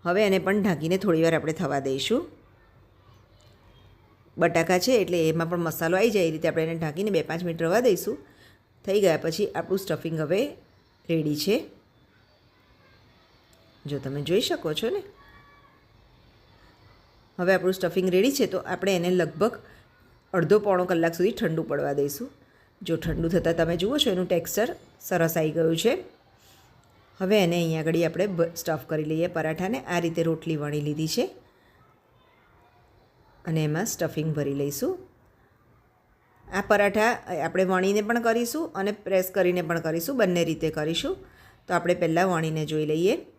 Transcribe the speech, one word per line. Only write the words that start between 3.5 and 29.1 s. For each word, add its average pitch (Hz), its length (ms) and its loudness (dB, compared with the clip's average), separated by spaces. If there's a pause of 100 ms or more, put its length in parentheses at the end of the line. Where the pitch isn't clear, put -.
બટાકા 170 400 2
છે 254 140 2
એટલે 175 360 2
એમાં 165 220 0
પણ 175 80 -2
મસાલો 165 380 0
આવી 226 140 4
જાય 196 140 2
એ 160 60 2
રીતે 156 180 -2
આપણે 160 140 0
એને 160 120 -2
ઢાંકીને 165 360 -4
બે 190 120 0
પાંચ 165 220 -6
મિનિટ 165 180 -4
રવા 175 180 2
દઈશું. 226 380 0 (680)
થઈ 202 140 2
ગયા 175 160 4
પછી 165 300 -2
આપણું 180 320 -4
સ્ટફિંગ 165 420 -4
હવે 180 260 0 (640)
રેડી 151 280 0
છે, 208 280 0 (2250)
જો 143 120 -8
તમે 139 240 -8
જોઈ 170 180 2
શકો 269 320 -4
છો 220 180 -4
ને. 392 120 -4 (2250)
હવે 185 160 4
આપણું 180 180 2
સ્ટફિંગ 185 380 0
રેડી 196 220 4
છે 254 140 2
તો 185 120 -4
આપણે 190 380 -2
એને 175 140 0
લગભગ 180 500 0 (720)
અડધો 175 240 4
પોણો 190 260 2
કલાક 170 300 2
સુધી 180 160 2
ઠંડુ 160 320 -2
પડવા 143 300 -2
દઈશું. 143 380 -2 (520)
જો 165 140 -2
ઠંડુ 165 320 -2
થતાં 165 280 2
તમે 165 200 0
જુઓ 214 220 0
છો 262 120 2
એનું 180 180 0
ટેક્સચર 190 480 0 (240)
સરસ 165 360 0
આવી 156 140 2
ગયું 165 260 2
છે. 233 220 2 (1200)
હવે 196 220 4
એને 170 140 4
અહીંયા 165 240 0
આગળ 160 240 0
આપણે 165 220 0
બ-, 170 280 0
સ્ટફ - 320 -4
કરી 156 180 -2
લઈએ 156 220 0